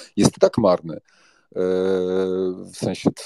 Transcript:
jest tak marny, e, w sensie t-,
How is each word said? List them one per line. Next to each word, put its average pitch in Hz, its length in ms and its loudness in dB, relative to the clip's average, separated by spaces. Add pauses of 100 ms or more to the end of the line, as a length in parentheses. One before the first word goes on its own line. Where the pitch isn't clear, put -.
(180)
jest - 220 2
tak - 180 4
marny, 90 380 2
e, - 60 -14 (1700)
w - 0 -
sensie 95 380 -4
t-, - 140 -14